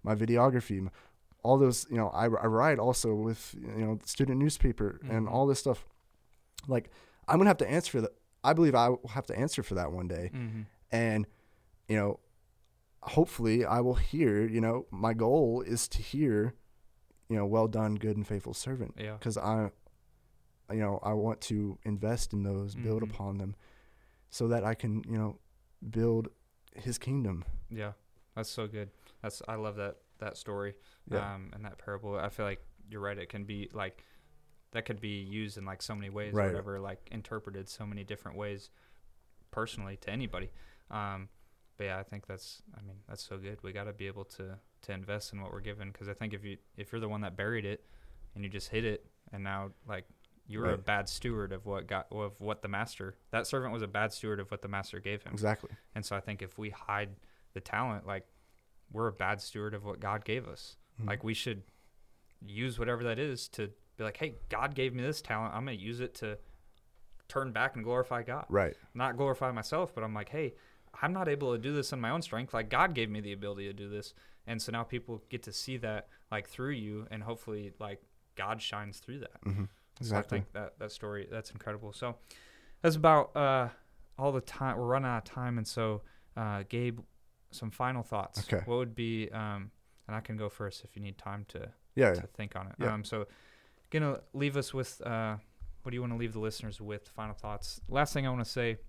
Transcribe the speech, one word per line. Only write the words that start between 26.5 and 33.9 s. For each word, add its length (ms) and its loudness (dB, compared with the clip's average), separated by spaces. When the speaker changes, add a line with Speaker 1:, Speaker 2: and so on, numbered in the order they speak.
Speaker 1:
his 240 -4
kingdom. 460 0
Speaker 2:
Yeah. 240 -6
That's 140 -4
so 180 -4
good. 220 -6
That's, 260 -8
I 80 -6
love 200 -4
that, 220 -4
that 180 -8
story, 380 -6
Speaker 1:
Yeah. 260 -2
Speaker 2:
um, 180 -12
and 120 -14
that 120 -14
parable. 400 -6
I 120 -2
feel 160 -4
like 200 -6
you're 120 -8
right. 160 -4
It 120 -10
can 140 -8
be, 300 -8
like, 300 -8